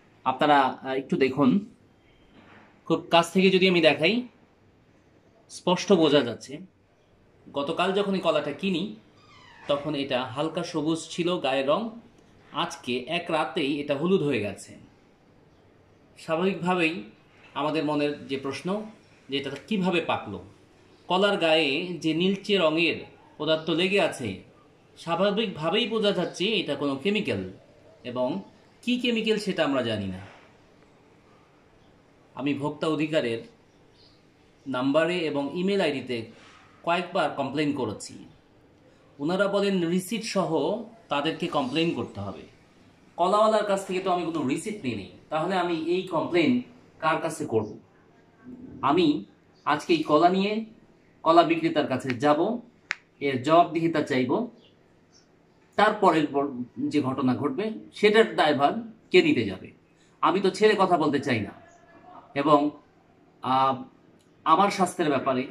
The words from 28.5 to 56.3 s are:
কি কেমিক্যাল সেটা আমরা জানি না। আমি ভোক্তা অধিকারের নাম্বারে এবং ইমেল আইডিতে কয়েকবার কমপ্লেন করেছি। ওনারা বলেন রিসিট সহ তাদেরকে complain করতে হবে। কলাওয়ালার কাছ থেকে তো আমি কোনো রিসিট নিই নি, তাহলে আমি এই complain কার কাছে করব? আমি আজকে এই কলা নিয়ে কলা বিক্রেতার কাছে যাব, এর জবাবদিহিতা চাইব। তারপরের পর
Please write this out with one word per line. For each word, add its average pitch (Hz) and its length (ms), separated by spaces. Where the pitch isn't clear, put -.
কি 247 180
কেমিক্যাল 226 380
সেটা 180 260
আমরা 135 180
জানি 107 240
না। 92 120
আমি 139 200
ভোক্তা 147 320
অধিকারের 151 520
নাম্বারে 143 500
এবং 139 360
ইমেল 196 260
আইডিতে 127 500
কয়েকবার 175 480
কমপ্লেন 139 420
করেছি। 110 420
ওনারা 185 300
বলেন 196 400
রিসিট 185 360
সহ 170 580
তাদেরকে 151 380
complain 151 480
করতে 113 260
হবে। 98 220
কলাওয়ালার 208 480
কাছ 190 220
থেকে 185 140
তো 185 100
আমি 170 220
কোনো 143 160
রিসিট - 360
নিই 120 100
নি, 95 140
তাহলে 170 280
আমি 175 180
এই 170 280
complain 143 600
কার 160 200
কাছে 156 260
করব? 107 320
আমি 147 420
আজকে 151 300
এই 151 80
কলা 156 260
নিয়ে 202 360
কলা 165 200
বিক্রেতার 160 440
কাছে 139 240
যাব, 151 480
এর 135 220
জবাবদিহিতা 160 600
চাইব। 139 460
তারপরের 180 500
পর 139 220